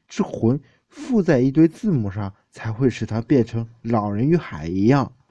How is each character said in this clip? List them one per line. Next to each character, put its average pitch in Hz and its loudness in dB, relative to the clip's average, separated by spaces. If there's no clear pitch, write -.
之 - -4
魂 127 0
附 269 -2
在 160 4
一 135 2
堆 156 4
字 196 -4
母 110 0
上， 98 -6
才 - -10
会 120 0
使 110 -6
它 110 -4
变 120 2
成 113 -6
《老 107 -2
人 113 -2
与 165 2
海》 82 -6
一 95 0
样。 135 2